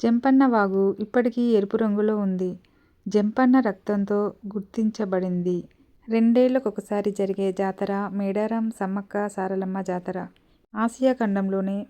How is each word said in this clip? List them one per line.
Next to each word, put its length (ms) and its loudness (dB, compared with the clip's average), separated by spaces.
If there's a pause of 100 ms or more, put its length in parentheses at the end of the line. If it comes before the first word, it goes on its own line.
జంపన్న 460 4
వాగు 540 2
ఇప్పటికీ 420 0 (160)
ఎరుపు 180 0
రంగులో 400 0
ఉంది. 320 -2 (580)
జంపన్న 540 4
రక్తంతో 580 -2 (280)
గుర్తించబడింది. 1200 -4 (400)
రెండేళ్లకొకసారి 1120 2
జరిగే 320 -2
జాతర 400 -4 (200)
మేడారం 580 -2
సమ్మక్క 580 -4
సారలమ్మ 520 -4
జాతర. 460 -6 (480)
ఆసియా 380 0
ఖండంలోనే 760 -2